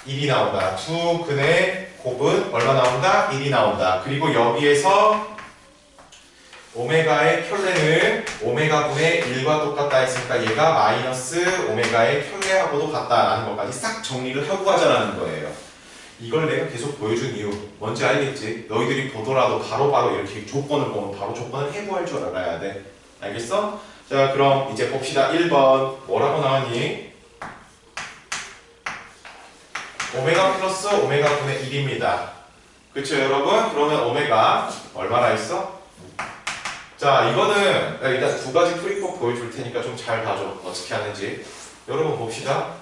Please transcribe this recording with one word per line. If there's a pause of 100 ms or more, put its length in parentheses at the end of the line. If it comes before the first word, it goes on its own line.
일이
나온다.
두
근의 (140)
곱은
얼마
나온다?
일이
나온다.
그리고
여기에서 (1400)
오메가의
켤레는 (180)
오메가분의
일과
똑같다
했으니까
얘가
마이너스
오메가의
켤레하고도
같다라는 (100)
것까지
싹
정리를
하고
가자라는
거예요. (720)
이걸
내가
계속
보여준
이유 (280)
뭔지
알겠지?
너희들이
보더라도
바로바로
이렇게
조건을
보면
바로
조건을
해부할
줄
알아야
돼. (380)
알겠어? (280)
자,
그럼
이제
봅시다.
일
번 (100)
뭐라고
나왔니? (3000)
오메가
플러스
오메가분의
일입니다. (640)
그쵸,
여러분?
그러면
오메가 (240)
얼마나
있어? (1200)
자,
이거는
내가
일단
두
가지
풀이법
보여줄
테니까
좀
잘
봐줘. (220)
어떻게
하는지. (440)
여러분
봅시다.